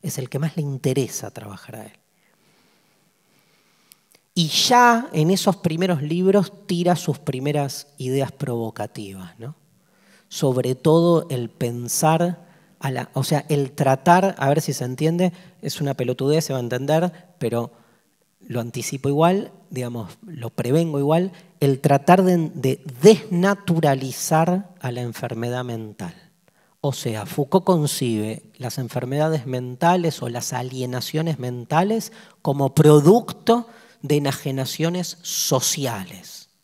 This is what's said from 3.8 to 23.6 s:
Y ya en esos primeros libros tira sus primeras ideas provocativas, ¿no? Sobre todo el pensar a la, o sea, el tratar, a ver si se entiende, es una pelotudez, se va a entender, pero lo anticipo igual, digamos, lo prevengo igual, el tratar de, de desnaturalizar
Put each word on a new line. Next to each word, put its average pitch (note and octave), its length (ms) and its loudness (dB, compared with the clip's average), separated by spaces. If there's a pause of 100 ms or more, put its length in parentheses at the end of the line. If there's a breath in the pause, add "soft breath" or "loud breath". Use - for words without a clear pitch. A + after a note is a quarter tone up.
Y E3+ 140 0
ya A#3+ 680 4
en D#3 160 2
esos F#3+ 280 2
primeros E3 440 0
libros F3+ 640 0
tira F3 300 2
sus D#3 240 -4
primeras C#3 680 -4 (100)
ideas C3 340 -2
provocativas, G#2+ 1080 -8
¿no? B2 160 -14 (760 soft breath)
Sobre B2+ 460 0
todo E3 540 4
el A#2+ 200 -6
pensar D#3 960 -2 (340 soft breath)
a C3+ 120 -6
la, B2+ 240 -8
o C3+ 80 -2
sea, C#3+ 260 -2
el C#3+ 220 -2
tratar, F3 680 4
a C#3 120 0
ver D3 120 2
si D3 120 -4
se B2+ 100 -6
entiende, D#3+ 500 0 (300 loud breath)
es - 180 -6
una C#3 140 -2
pelotudez, C3+ 500 0
se D3 80 -6
va C3 60 -2
a - 20 -4
entender, C#3 500 0 (280 loud breath)
pero A#2 320 -2 (760 soft breath)
lo A#2+ 120 -6
anticipo B2 500 -6
igual, E3+ 420 2 (200)
digamos, A#2+ 500 -10
lo D#3 300 -12
prevengo D3 480 0
igual, E3 320 2 (280 loud breath)
el C#3 200 2
tratar D3+ 420 6
de, F3 320 4
de C3 300 -2 (180)
desnaturalizar E3+ 1800 2